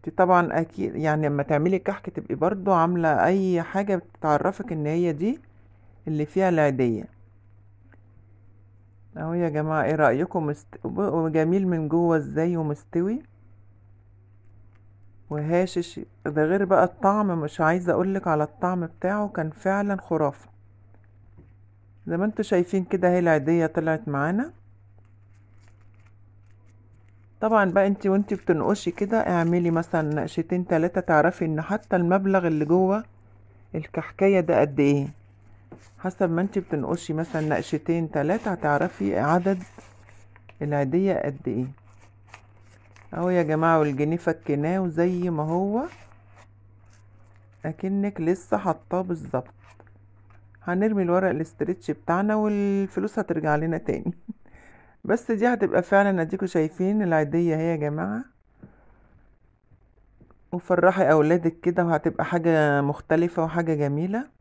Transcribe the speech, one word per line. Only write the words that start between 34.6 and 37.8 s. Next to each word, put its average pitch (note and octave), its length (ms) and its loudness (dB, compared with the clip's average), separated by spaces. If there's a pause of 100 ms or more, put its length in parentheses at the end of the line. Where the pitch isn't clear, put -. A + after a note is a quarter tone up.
قد C#3+ 200 0
ايه. C#3+ 280 2 (880)
حسب F#3 320 -2
ما E3 120 0
انت G3 160 -4
بتنقشي E3 540 -4
مثلا D#3 360 -4
نقشتين D#3+ 600 -2